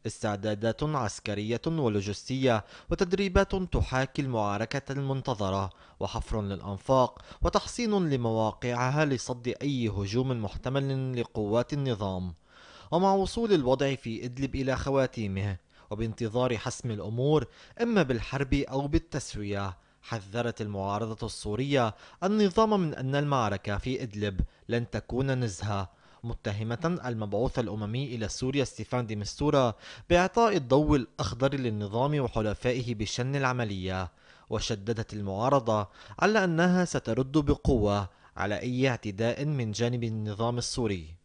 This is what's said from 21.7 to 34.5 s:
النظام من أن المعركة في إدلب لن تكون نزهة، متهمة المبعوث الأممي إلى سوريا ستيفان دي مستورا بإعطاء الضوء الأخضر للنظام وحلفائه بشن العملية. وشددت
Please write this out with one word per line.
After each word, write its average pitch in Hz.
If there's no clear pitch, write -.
النظام 208
من 160
أن 131
المعركة 113
في 127
إدلب 101
لن 117
تكون 123
نزهة، 101
متهمة 117
المبعوث 110
الأممي 110
إلى 110
سوريا 127
ستيفان 120
دي 107
مستورا 131
بإعطاء 190
الضوء 147
الأخضر 131
للنظام 120
وحلفائه 117
بشن 123
العملية. 101
وشددت 107